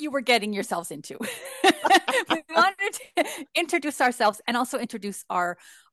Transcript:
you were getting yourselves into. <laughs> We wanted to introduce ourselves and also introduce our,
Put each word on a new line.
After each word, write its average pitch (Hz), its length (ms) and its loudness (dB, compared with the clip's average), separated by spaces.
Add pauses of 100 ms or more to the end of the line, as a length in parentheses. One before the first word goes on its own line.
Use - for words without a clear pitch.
you 302 100 -6
were 277 100 -2
getting 214 320 2
yourselves 190 380 -4
into. - 320 -12
<laughs> - 60 -6 (1000)
We 320 120 0 (120)
wanted 381 440 2 (180)
to 339 80 4 (300)
introduce 320 460 -2
ourselves 240 460 2
and 240 100 0
also 254 220 -2
introduce 202 520 -8
our, 180 280 -2 (340)